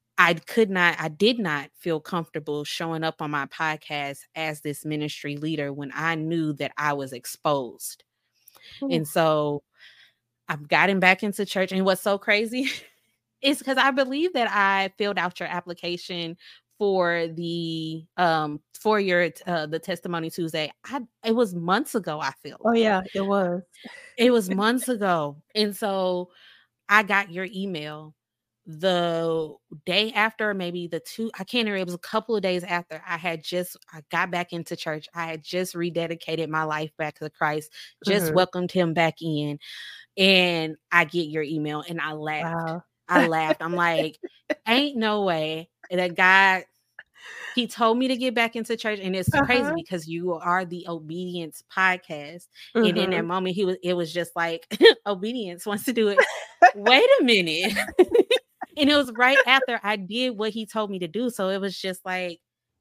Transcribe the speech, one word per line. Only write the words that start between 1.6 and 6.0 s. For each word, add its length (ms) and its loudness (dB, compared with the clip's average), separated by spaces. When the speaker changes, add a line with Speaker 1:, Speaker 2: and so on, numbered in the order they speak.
Speaker 1:
feel 220 -2
comfortable 640 -6
showing 400 -6
up 180 -4
on 100 -2
my 160 -2
podcast 720 -6
as 260 -6
this 240 -6
ministry 520 -6
leader 360 -4
when 200 -10
I 220 -2